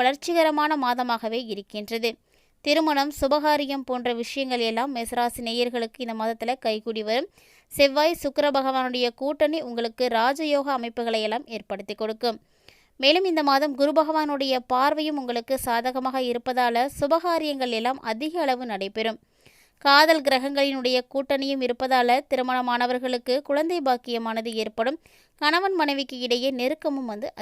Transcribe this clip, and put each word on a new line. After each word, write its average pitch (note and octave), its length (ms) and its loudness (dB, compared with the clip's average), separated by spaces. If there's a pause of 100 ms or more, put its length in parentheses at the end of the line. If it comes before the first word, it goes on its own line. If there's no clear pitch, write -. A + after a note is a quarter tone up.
வளர்ச்சிகரமான D4+ 840 2
மாதமாகவே A#3+ 560 -2 (140)
இருக்கின்றது. G#3+ 560 -4 (540)
திருமணம், D4+ 520 2
சுபகாரியம் C#4+ 720 0
போன்ற B3 220 -4 (100)
விஷயங்கள் B3+ 480 -4
எல்லாம் A#3 280 -2
மேசராசி A#3+ 520 -2
நேயர்களுக்கு A#3+ 580 -2
இந்த A3+ 140 -6
மாதத்துல A3+ 340 -2 (100)
கைகூடி A3 440 -4
வரும். C4 200 0 (440)
செவ்வாய் D4 500 4
சுக்கிர D4 240 0 (100)
பகவானுடைய B3+ 520 0 (120)
கூட்டணி D4+ 380 0 (100)
உங்களுக்கு A#3 380 -4 (100)
ராஜயோக C#4 600 0
அமைப்புகளை A#3 480 -2
எல்லாம் G#3+ 200 -4 (100)
ஏற்படுத்தி G3+ 440 -8
கொடுக்கும். A3 400 -2 (640)
மேலும் F4 280 4
இந்த D#4 180 2
மாதம் C#4 320 4
குரு D4 180 4
பகவானுடைய D4 560 0 (180)
பார்வையும் D4 480 2
உங்களுக்கு A#3+ 440 -4
சாதகமாக B3+ 680 -2
இருப்பதால A#3+ 560 0 (120)
சுபகாரியங்கள் D4+ 800 0
எல்லாம் B3 220 -2 (120)
அதிக D#4 320 -4
அளவு B3+ 260 -2
நடைபெறும். G#3 500 -4 (640)
காதல் D4+ 440 6
கிரகங்களினுடைய C4+ 720 2 (140)
கூட்டணியும் C4+ 540 -2
இருப்பதால B3 520 2 (140)
திருமணமானவர்களுக்கு B3 1040 0 (140)
குழந்தை E4 280 0 (120)
பாக்கியமானது A3+ 640 -4 (120)
ஏற்படும். A#3 340 -2 (440)
கணவன் F4+ 400 2
மனைவிக்கு C#4 340 -2 (100)
இடையே B3 240 0 (100)
நெருக்கமும் C4+ 540 -2
வந்து A3 140 -8 (120)